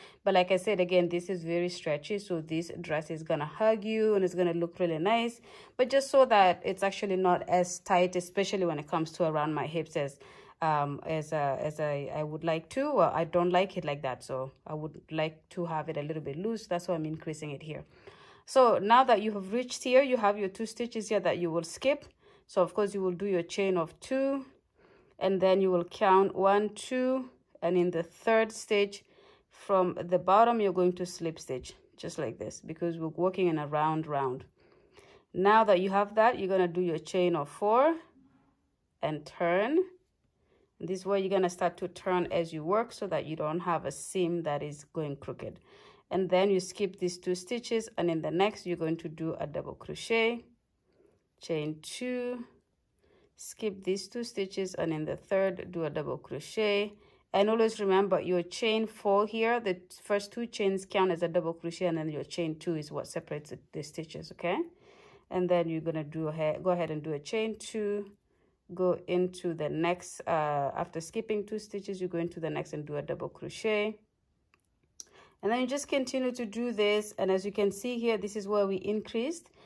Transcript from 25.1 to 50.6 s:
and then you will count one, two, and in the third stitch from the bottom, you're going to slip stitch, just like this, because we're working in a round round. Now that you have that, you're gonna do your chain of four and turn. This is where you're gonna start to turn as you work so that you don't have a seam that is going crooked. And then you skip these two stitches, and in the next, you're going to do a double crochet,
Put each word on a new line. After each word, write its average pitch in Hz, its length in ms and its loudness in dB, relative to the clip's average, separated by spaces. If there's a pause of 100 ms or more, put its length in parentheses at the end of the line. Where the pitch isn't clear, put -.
and 190 220 2
then 190 200 6
you 190 80 4
will 175 140 4
count 190 520 4
one, 202 380 4
two, 254 560 -2 (320)
and 180 160 2
in 175 140 4
the 165 120 -2
third 220 480 0
stitch 202 520 0 (460)
from 185 520 0
the 175 180 2
bottom, 220 420 6
you're 190 120 2
going 180 200 4
to 180 120 -6
slip 165 340 -8
stitch, - 340 -10 (240)
just - 200 -12
like 123 220 -6
this, - 260 -10
because 165 320 -4
we're 165 120 -4
working 185 380 0
in 156 120 2
a 147 80 -4
round 156 400 0
round. 135 380 -2 (880)
Now 214 320 8
that 190 160 6
you 196 80 0
have 202 260 0
that, 220 240 6
you're 196 80 -2
gonna 185 200 4
do 175 140 -2
your 165 180 0
chain 180 360 2
of 147 140 -2
four 254 460 4 (1080)
and 151 240 -4
turn. 202 540 0 (1000)
This 180 200 -6
is 185 60 -12
where 196 120 0
you're 190 120 0
gonna 185 200 2
start 180 280 -2
to 180 100 -6
turn 180 440 -2
as 165 220 -2
you 156 100 -6
work 214 300 0
so 202 140 -8
that 160 180 -2
you 156 100 -8
don't 156 240 -2
have 175 260 -2
a 143 60 -6
seam 175 520 -2
that 151 200 -2
is 147 300 -10
going 147 240 -6
crooked. - 420 -12 (500)
And 180 200 0
then 185 200 6
you 190 120 4
skip 185 380 -6
these 180 180 -2
two 180 180 -2
stitches, 226 640 -4
and 170 120 0
in 160 120 0
the 156 100 -4
next, 196 340 0
you're 175 120 -4
going 160 200 -2
to 165 120 -10
do 160 300 -6
a 156 60 -6
double 143 280 -6
crochet, 226 720 -2 (960)